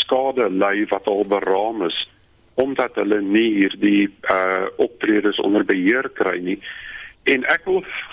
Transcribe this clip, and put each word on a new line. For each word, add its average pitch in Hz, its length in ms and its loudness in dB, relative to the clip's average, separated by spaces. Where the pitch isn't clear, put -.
skade 127 480 0
ly 101 400 0
wat - 180 -2
al 101 180 2
beraam 98 600 0
is, 82 120 -4
omdat 131 420 -2
hulle 104 260 0
nie 107 280 2
hierdie, 101 500 2
eh, 92 440 0
optredes 107 600 0
onder 101 260 2
beheer 104 480 0
kry 90 260 -2
nie. 92 200 -4
En 135 180 2
ek 156 220 -2
wil 185 160 0